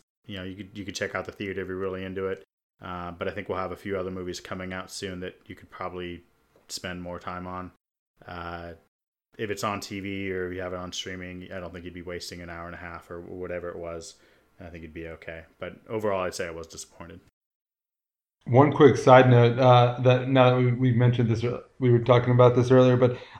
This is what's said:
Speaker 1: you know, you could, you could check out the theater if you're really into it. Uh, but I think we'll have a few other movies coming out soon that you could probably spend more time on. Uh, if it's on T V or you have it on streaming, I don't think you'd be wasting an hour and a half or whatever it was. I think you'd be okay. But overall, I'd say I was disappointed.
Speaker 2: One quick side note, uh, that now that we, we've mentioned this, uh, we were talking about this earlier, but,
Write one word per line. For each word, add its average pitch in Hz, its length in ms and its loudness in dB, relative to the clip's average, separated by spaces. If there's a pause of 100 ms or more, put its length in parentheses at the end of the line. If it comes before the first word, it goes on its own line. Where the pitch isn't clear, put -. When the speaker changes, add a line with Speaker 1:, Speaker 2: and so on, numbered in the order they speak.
(280)
Speaker 1:
you 101 100 -12
know, 92 60 -12
you 95 120 -12
could, 98 200 -16
you 101 100 -12
could 95 80 -12
check 98 220 -6
out 92 100 -4
the - 60 -12
theater 95 300 -8
if 90 60 -8
you're 92 100 -8
really 95 260 -6
into 95 240 -6
it. 95 160 -6 (360)
Uh, 90 300 -10
but 87 180 -8
I 92 40 -4
think 92 180 -10
we'll 92 80 -4
have 92 140 -6
a 90 40 -10
few 98 220 -8
other 92 140 -6
movies 90 280 -10
coming 92 320 -12
out 92 200 -10
soon 92 300 -10
that 92 260 -12
you 92 80 -18
could - 160 -20
probably 90 500 -12 (460)
spend 90 340 -10
more 87 160 -10
time 90 300 -10
on. 90 240 -12 (560)
Uh, 85 460 -12 (680)
if 110 100 -6
it's 98 140 -6
on 101 160 -4
T 101 200 -12
V 98 320 -8
or 90 220 -6
you 92 80 -10
have 90 120 -8
it 90 60 -10
on 90 120 -12
streaming, 90 600 -12
I 95 80 -12
don't 87 140 -14
think 87 120 -16
you'd 85 100 -14
be 90 80 -14
wasting 87 380 -12
an 85 100 -14
hour 85 160 -14
and 87 80 -14
a - 20 -18
half 85 320 -16
or 87 100 -12
whatever 87 500 -10
it 87 80 -12
was. 85 360 -12 (480)
I 95 60 -16
think 82 160 -16
you'd 78 100 -18
be 82 140 -12
okay. 80 340 -14 (160)
But 90 200 -12 (120)
overall, 104 320 -2
I'd 90 140 -4
say 92 120 -6
I 85 40 -10
was 82 160 -12
disappointed. 87 520 -18 (1300)
Speaker 2:
One 135 280 4
quick 147 240 8
side 127 320 8
note, 120 280 6
uh, 123 460 6
that 127 240 4
now 131 220 6
that 127 80 2
we, 123 160 2
we've 127 240 2
mentioned 120 320 4
this, 113 160 0
uh, - 160 -4 (180)
we 127 100 2
were 120 100 6
talking 123 340 4
about 120 220 8
this 123 160 2
earlier, 127 260 8
but, 123 200 2 (220)